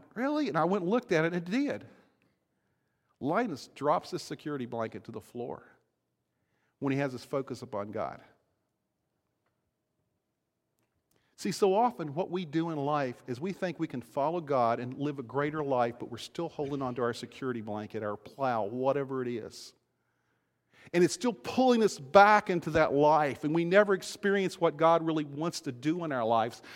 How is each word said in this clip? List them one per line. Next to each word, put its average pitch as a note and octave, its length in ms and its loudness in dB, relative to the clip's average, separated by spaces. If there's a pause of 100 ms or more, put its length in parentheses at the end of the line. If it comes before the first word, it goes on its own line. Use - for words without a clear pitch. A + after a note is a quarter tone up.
(160)
"Really?" C#4+ 320 -2
And D3+ 100 -4
I D#3 60 2
went F#3 200 0
and F3 80 -2
looked A#3+ 200 0
at D#3+ 140 4
it, E3+ 80 -2
and - 20 -2
it F3 160 -6
did. A#3 340 -2 (1300)
Linus E3 560 -2
drops - 360 0
his C#3 100 -6
security D3 440 -8
blanket A2+ 380 -8
to - 80 -16
the A2+ 80 -12
floor A#2+ 440 -12 (1160)
when C#3 140 -2
he C3+ 60 -2
has C#3+ 120 -2
his B2 140 -12
focus C3+ 360 -6
upon G#2 300 -8
God. E2+ 300 -8 (3250)
See, G3+ 160 -4
so F#3+ 240 2
often G#3 380 0
what D#3+ 180 -4
we F3+ 140 -4
do E3 240 -2
in D#3 80 -6
life C#3 500 -2
is B2 140 -6
we F#3+ 100 -4
think F3+ 300 -6
we D#3+ 60 -2
can B2+ 140 -8
follow D#3 380 -4
God B2+ 400 2
and B2 180 -8
live C#3+ 220 -4
a C3 40 -8
greater C#3+ 380 -4
life, B2 380 0
but G#2+ 100 -10
we're A#2 80 -12
still - 300 -8
holding C#3+ 340 -6
on B2 140 -4
to B2+ 60 -4
our A#2+ 120 0
security B2 460 -8
blanket, G#2+ 420 -8
our G#2 140 -4
plow, B2 480 -2
whatever C3 580 -2
it B2 60 -6
is. A2+ 460 -10 (1200)
And F3 100 6
it's - 120 4
still A#3+ 180 -2
pulling A#3+ 500 4
us F#3+ 140 2
back G3+ 520 8
into E3+ 220 -2
that D#3 220 4
life, D3 500 4
and D#3 120 0
we E3+ 100 2
never G3 300 6
experience G3 680 -2
what D#3+ 160 2
God D#3+ 280 4
really D#3 200 0
wants D3 360 -6
to C#3+ 100 -6
do D#3 340 -2
in D#3 60 -4
our B2 120 0
lives, A2+ 380 2 (140)